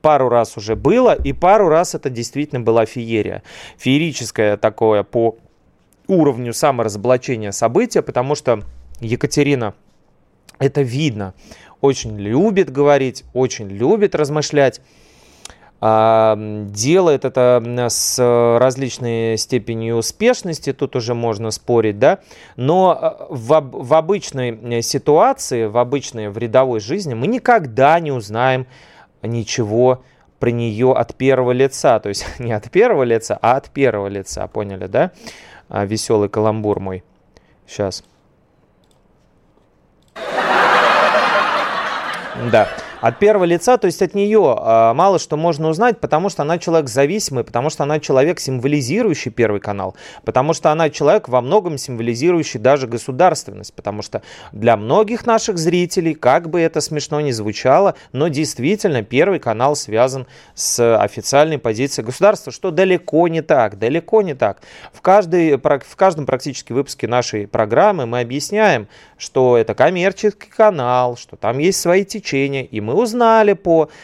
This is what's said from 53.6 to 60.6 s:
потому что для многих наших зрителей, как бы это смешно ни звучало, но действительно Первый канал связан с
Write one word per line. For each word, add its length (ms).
потому 300
что 180
для 240
многих 480
наших 320
зрителей, 560
как 380
бы 100
это 220
смешно 400
ни 80
звучало, 640
но 160
действительно 720
Первый 360
канал 380
связан 500
с 440